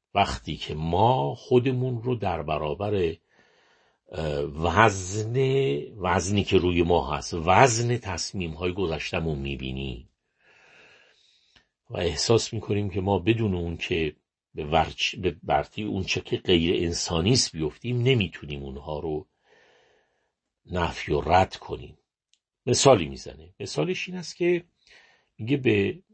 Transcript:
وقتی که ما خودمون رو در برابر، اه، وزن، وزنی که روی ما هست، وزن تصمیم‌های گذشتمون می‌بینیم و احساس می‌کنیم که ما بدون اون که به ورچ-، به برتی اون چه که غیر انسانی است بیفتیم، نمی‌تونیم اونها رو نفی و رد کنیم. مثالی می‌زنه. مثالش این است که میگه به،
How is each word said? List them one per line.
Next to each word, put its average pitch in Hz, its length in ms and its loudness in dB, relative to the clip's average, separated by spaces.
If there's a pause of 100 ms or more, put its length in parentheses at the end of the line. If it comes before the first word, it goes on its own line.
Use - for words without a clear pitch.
(160)
وقتی 95 400 0
که - 180 -8
ما 113 640 0
خودمون 123 680 0
رو 123 120 -2
در 92 280 -4
برابر، 80 720 -2 (960)
اه، 76 300 -2
وزن، 95 960 2 (600)
وزنی 92 460 2
که 95 140 4
روی 87 260 2
ما 80 280 2
هست، 71 220 -6
وزن 113 640 4
تصمیم‌های 90 760 -6
گذشتمون 82 640 -2
می‌بینیم 65 720 -8 (1800)
و 113 80 -8
احساس 92 560 2
می‌کنیم 104 360 -2
که 95 120 -4
ما 95 180 2
بدون 107 360 2
اون 85 220 -4
که 80 380 -2 (400)
به 78 100 -6
ورچ-، 78 500 0
به 87 280 -2
برتی 76 400 -2
اون 98 200 -2
چه - 180 -2
که - 160 -4
غیر 87 480 2
انسانی 85 460 0
است 120 240 2
بیفتیم، 117 460 -4
نمی‌تونیم 85 640 0
اونها 71 360 -10
رو 76 280 -4 (1400)
نفی 85 420 -4
و 71 80 2
رد 85 340 4
کنیم. - 420 -12 (680)
مثالی 120 400 6
می‌زنه. 71 540 -14
مثالش 170 500 -6
این 180 80 -10
است 170 180 -14
که 175 280 0 (760)
میگه 120 200 -2
به، 117 420 2 (140)